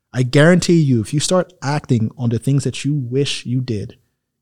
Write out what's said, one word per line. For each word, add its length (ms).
I 100
guarantee 580
you, 220
if 100
you 80
start 320
acting 540
on 140
the 80
things 260
that 200
you 100
wish 500
you 160
did, 380